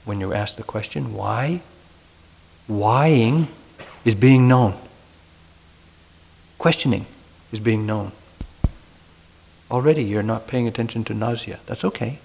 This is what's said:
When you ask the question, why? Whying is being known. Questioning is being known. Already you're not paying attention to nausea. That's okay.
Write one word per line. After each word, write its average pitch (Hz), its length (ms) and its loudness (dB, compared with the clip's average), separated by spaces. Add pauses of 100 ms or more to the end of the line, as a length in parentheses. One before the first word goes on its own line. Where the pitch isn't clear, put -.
When 101 160 -6
you 95 140 -4
ask 104 240 -4
the 113 60 -12
question, 113 500 -8
why? 113 480 -4 (1040)
Whying 123 800 4 (560)
is 113 120 2
being 127 320 8
known. 123 260 4 (1800)
Questioning - 480 0 (460)
is 110 80 -10
being 107 260 0
known. 104 260 -6 (1600)
Already 139 340 2
you're 104 200 -2
not 110 240 -4
paying 123 200 -2
attention 113 380 -6
to 110 80 -8
nausea. 110 540 -6
That's - 180 -8
okay. 135 400 -6